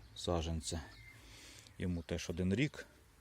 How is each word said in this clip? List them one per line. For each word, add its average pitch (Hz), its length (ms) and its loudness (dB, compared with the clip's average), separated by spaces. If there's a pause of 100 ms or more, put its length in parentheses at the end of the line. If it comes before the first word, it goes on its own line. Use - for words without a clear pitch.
(160)
саджанця. 82 680 2 (960)
Йому 90 240 0
теж - 280 -2
один 90 240 4
рік. 139 340 2 (340)